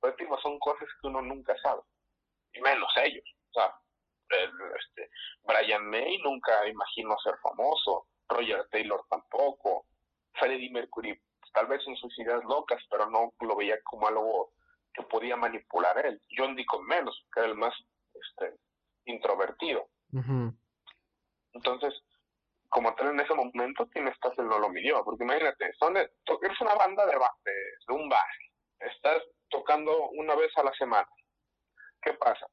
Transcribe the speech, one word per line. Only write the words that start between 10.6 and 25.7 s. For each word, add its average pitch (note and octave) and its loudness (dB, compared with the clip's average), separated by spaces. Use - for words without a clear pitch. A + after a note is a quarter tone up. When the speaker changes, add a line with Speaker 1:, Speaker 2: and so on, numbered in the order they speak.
Speaker 1:
Mercury, A2+ -8
tal A2 2
vez C3+ -2
en C3 -10
sus - -14
ideas A#2 -2
locas, C3 -2
pero G#2 0
no A#2 2
lo A2 0
veía G2 0
como G#2+ -2
algo A2 0
que - -10
podía A#2+ -2
manipular A2 2
él. B2 -2
John C3+ 0
Deacon A2+ -2
menos, C3+ -2
que A2+ 2
era A2+ 4
el G#2+ -4
más, A2 0
este, - -8
introvertido. A2 -2
Speaker 2:
Ujú. B2+ -2
Speaker 1:
Entonces, B2+ -2
como A#2 2
tal, C3+ 0
en D3 0
ese D3 2
momento, B2 -2
Tim C#3 -2
Staffel B2 -2
no A2 2
lo G#2 2
midió, G#2+ 0
porque A2 -4
imagínate, C#3 0